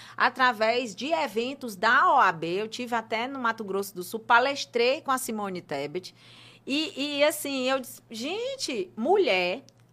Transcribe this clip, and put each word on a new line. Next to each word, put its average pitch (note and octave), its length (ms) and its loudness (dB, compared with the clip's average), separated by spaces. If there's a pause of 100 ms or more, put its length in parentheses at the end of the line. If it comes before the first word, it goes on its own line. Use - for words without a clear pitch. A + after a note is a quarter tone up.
(180)
através A#3+ 760 2
de C4+ 200 -6
eventos B3 640 -4
da C4+ 380 6
O B3+ 40 8
A F#3+ 140 6
B. D#3+ 140 -6
Eu G3 200 -2
tive A#3+ 280 -6
até A3+ 340 -4
no C#4 100 -10
Mato A3+ 240 -2
Grosso G3 320 -4
do F3+ 80 -8
Sul, A3 160 -8
palestrei B3 800 2
com C4+ 120 -4
a C4 60 2
Simone G3+ 440 -6
Tebet. D3 520 -6 (540)
E, C#4+ 520 -4
e C#4+ 40 2
assim, C#4 460 0
eu C4+ 100 0
disse, - 220 -14 (100)
"Gente, D#4 840 -6
mulher, A3+ 680 2 (300)